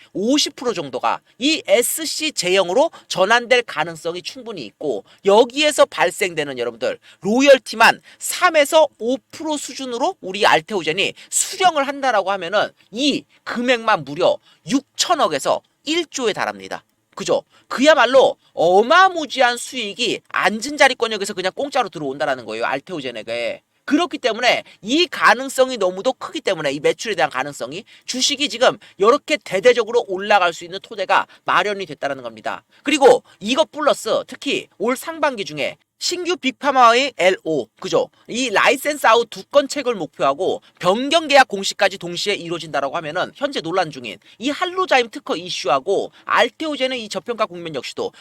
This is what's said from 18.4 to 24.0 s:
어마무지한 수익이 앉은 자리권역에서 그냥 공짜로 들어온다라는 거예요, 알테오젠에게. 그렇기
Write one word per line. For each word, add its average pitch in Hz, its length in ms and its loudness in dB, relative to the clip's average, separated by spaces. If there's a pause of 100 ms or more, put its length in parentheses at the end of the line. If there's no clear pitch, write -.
어마무지한 247 1040 2
수익이 214 720 -6
앉은 214 480 -2
자리권역에서 226 560 2
그냥 185 220 -4
공짜로 254 340 -2
들어온다라는 143 560 -4
거예요, 110 200 -4
알테오젠에게. 117 960 -6 (240)
그렇기 320 340 -2